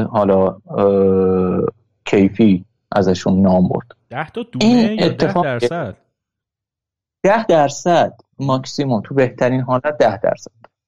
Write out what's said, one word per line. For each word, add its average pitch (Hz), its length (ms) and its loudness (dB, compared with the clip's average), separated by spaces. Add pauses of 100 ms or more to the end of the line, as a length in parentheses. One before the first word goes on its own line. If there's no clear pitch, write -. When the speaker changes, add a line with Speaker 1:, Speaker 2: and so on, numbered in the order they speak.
(120)
Speaker 1:
حالا، 95 460 2 (200)
اه، 95 840 2 (420)
کیفی 98 600 2 (260)
ازشون 95 500 0
نام 92 260 2
برد. - 200 -6 (220)
Speaker 2:
ده 147 200 -10
تا 233 140 -10
دونه - 220 -4
Speaker 1:
این 220 340 2
Speaker 2:
یا 185 60 0
Speaker 1:
اتفاق 170 400 -2
Speaker 2:
ده 123 140 -4
درصد؟ 123 360 -4 (1300)
Speaker 1:
ده 214 220 2
درصد 147 680 0 (260)
ماکسیموم، 131 600 -4
تو - 140 -14
بهترین 131 460 0
حالت 131 380 -4
ده 101 180 2
درصد. - 340 -4 (360)